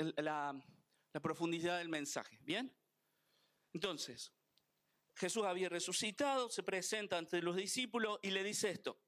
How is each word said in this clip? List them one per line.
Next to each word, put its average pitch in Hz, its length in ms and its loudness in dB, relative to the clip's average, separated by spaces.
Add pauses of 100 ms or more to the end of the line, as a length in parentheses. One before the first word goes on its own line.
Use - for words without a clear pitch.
(180)
la, 147 480 -2 (480)
la 156 60 -2
profundidad 170 580 2
del 170 120 -2
mensaje. 143 520 -2
¿Bien? 196 340 -2 (1000)
Entonces, 160 560 -6 (840)
Jesús 196 300 0
había 185 220 2
resucitado, 214 840 0
se - 120 -4
presenta 190 560 0
ante 170 240 0
los 175 140 2
discípulos 214 680 0
y 196 80 -2
le 190 140 4
dice 208 260 2
esto. - 380 -4